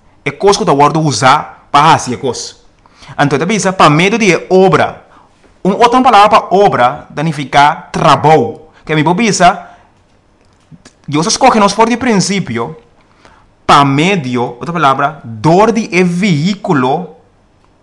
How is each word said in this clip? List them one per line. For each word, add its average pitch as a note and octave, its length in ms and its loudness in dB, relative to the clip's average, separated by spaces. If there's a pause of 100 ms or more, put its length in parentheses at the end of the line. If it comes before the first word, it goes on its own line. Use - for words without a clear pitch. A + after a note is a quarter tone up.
(260)
é C#3+ 60 -6
coisa G3 280 0
que A3 60 -2
tu D#3 100 0
guarda D3 240 2
usar C#3 720 -2
pa D3+ 220 4
fazer A#2+ 240 -4
coisa. - 380 -8 (600)
Então, C#3+ 220 0
te D#3+ 40 -4
avisa, F#3 300 -2
pa F3+ 160 4
medio F#3+ 300 0
de G#3 300 0
obra, F3 560 2 (580)
uma - 140 -2
outra A#3+ 240 2
palavra G#3+ 280 4
pa G#3+ 220 2
obra, C#3 580 0
significa D3 840 0
trabalho, C3+ 680 2 (240)
que D#3 80 -6
me D#3 160 0
avisa, F#3+ 600 -2 (1400)
Deus D3+ 180 -2
escoge A#3 320 2
nós G3+ 140 2
fora A3+ 180 0
de A#3+ 60 -2
princípio, F#3+ 800 -4 (880)
pa D3 200 4
medio, C#3 720 -2
outra E3 140 -10
palavra, D3 500 -2
dor D#3 480 0
de G#3+ 200 -4
é F3+ 120 0
veículo, F3 1120 -2 (680)